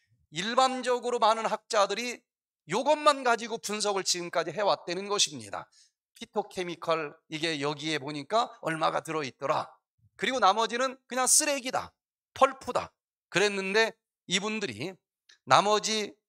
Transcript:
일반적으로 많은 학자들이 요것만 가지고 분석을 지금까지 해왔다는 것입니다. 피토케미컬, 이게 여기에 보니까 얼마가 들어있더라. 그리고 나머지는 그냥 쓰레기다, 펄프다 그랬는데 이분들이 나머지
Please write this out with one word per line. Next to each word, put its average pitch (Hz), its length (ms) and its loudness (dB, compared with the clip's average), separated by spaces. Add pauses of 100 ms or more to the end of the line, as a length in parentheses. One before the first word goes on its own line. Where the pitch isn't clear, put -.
(300)
일반적으로 247 880 0
많은 220 280 4
학자들이 202 760 -2 (460)
요것만 277 560 2
가지고 226 340 0
분석을 202 460 -2
지금까지 175 480 -2
해왔다는 185 560 -2
것입니다. 117 600 -4 (460)
피토케미컬, 165 1040 -6 (120)
이게 156 320 -4
여기에 151 380 -2
보니까 151 640 -2
얼마가 160 400 -2
들어있더라. 147 720 -4 (440)
그리고 247 220 -2
나머지는 226 680 2
그냥 254 200 -2
쓰레기다, 277 640 2 (420)
펄프다 - 580 0 (360)
그랬는데 202 640 2 (340)
이분들이 190 640 -4 (520)
나머지 202 680 2 (140)